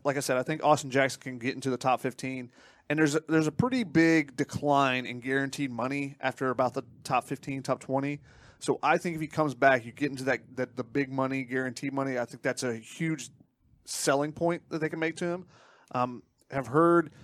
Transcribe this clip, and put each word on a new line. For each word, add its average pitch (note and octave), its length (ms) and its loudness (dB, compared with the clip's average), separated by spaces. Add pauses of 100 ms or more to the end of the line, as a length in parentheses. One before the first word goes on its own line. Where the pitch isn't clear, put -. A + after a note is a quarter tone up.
like C#3 140 0
I C#3+ 40 -2
said, C3 180 0
I B2+ 40 0
think D#3 220 -4
Austin D3 260 4
Jackson C3+ 300 2
can B2+ 180 -12
get A#2+ 160 -4
into C3+ 160 -6
the B2+ 60 0
top B2 240 2
fifteen. C3 500 -6 (400)
And D3+ 80 0
there's D3+ 160 6
a, D#3 140 0
there's D#3+ 180 4
a D3+ 60 0
pretty B3 320 0
big E3 500 4
decline C#3 720 2
in A#2+ 140 -8
guaranteed C3+ 500 -2
money C#3 500 -4
after C3 300 -2
about B2 240 0
the C3+ 80 -4 (220)
top B2+ 200 0
fifteen, C3+ 380 -8
top C3 180 -2
twenty. C#3 400 -4 (400)
So - 220 -2
I D3+ 160 4
think F3 160 -6
if D#3 60 -6
he D3+ 80 -6
comes D3+ 260 0
back, B2+ 300 4
you A#2 80 -14
get C#3+ 180 -2
into C3+ 140 -10
that, B2+ 160 0 (160)
that B2+ 180 -4
the B2+ 80 -4
big C3 300 -4
money, C3 320 -2
guaranteed C3 480 -4
money. C3+ 260 -2
I A#2+ 60 -2
think - 180 -12
that's C3 220 -2
a A#2+ 100 -2
huge D#3 560 -6 (540)
selling D3 480 0
point E3+ 380 -2
that E3+ 100 -6
they D#3 80 0
can E3 100 -8
make D#3+ 180 -2
to F3+ 100 -4
him. F3 200 -6 (460)
Um, B2 300 -2 (280)
have C3 160 -4
heard E3 440 4 (140)